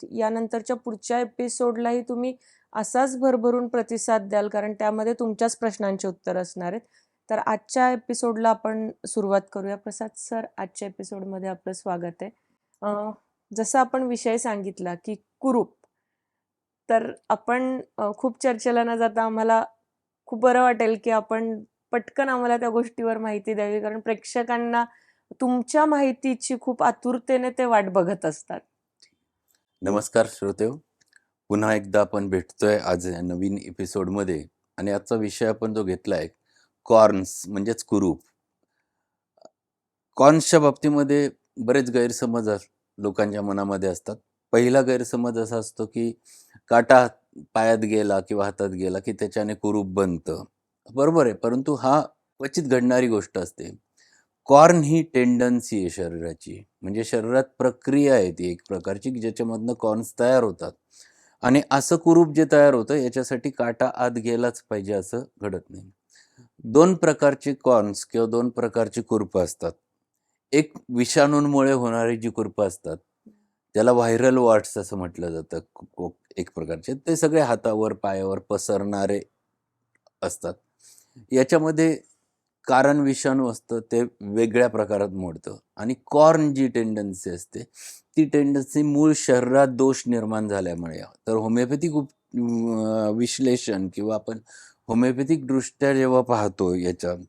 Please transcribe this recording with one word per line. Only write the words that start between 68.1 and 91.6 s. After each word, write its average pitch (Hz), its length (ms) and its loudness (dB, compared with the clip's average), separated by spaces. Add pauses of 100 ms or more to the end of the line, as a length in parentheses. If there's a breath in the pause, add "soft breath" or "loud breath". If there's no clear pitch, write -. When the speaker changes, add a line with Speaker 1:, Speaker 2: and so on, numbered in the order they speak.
Speaker 2:
दोन 117 220 0
प्रकारची 117 540 -2
कुरूप 104 360 -2
असतात. 85 340 -4 (800)
एक 151 200 2 (160)
विषाणूंमुळे 143 840 2
होणारी 117 440 0
जी 113 140 -6
कुरपं 104 360 -2
असतात, 80 300 -10 (800)
त्याला 113 180 4
व्हायरल 120 440 4
वॉर्ट्स 113 420 4
असं 101 180 -8
म्हटलं 87 340 -8
जातं, 82 280 -10 (160)
को-, - 220 -20
को-, - 400 -12
एक - 180 -8
प्रकारचे. 82 400 -8
ते 160 220 -2
सगळे 160 240 2
हातावर, 110 520 0
पायावर 95 460 -4
पसरणारे 101 840 -2 (1000)
असतात. 87 320 -8 (800 soft breath)
याच्यामध्ये 156 680 2 (640)
कारण 135 340 4
विषाणू 135 500 0
असतं, 117 320 -6 (120)
ते 120 100 2 (180)
वेगळ्या 113 480 2
प्रकारात 104 400 -2
मोडतं. 92 480 -10 (200)
आणि 117 180 -6 (120)
कॉर्न 151 480 6
जी 135 140 0
टेंडन्सी 107 640 -4
असते, 90 320 -12 (540 loud breath)
ती 156 80 4
टेंडन्सी 143 580 0
मूळ 151 320 4
शरीरात 131 540 4
दोष 131 380 0
निर्माण 110 420 -2
झाल्यामुळे. 87 540 -6 (240)
तर 113 60 0
होमिओपॅथिक 123 600 0